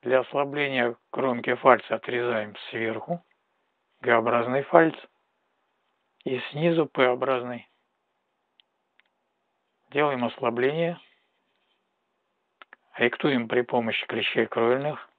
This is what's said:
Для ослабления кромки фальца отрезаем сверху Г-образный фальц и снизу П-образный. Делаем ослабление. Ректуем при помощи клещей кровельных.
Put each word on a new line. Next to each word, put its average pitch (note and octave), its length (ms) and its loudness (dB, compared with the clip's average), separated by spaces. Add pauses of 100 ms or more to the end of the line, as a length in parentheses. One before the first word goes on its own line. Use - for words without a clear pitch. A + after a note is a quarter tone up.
Для B2+ 200 2
ослабления C#3 760 -2 (140)
кромки B2 420 -2
фальца B2 400 4
отрезаем A2+ 600 -4 (160)
сверху A2+ 520 -6 (760)
Г-образный A#2+ 640 2
фальц D#3+ 320 6 (1300)
и C3 160 -4 (100)
снизу D#3+ 380 2
П-образный. B2 840 0 (2250)
Делаем C#3+ 340 0
ослабление. C3+ 760 -2 (2000)
Ректуем A#2+ 520 0
при B2 140 0
помощи A#2 460 -2
клещей A2+ 400 -2
кровельных. C3 600 -2 (120)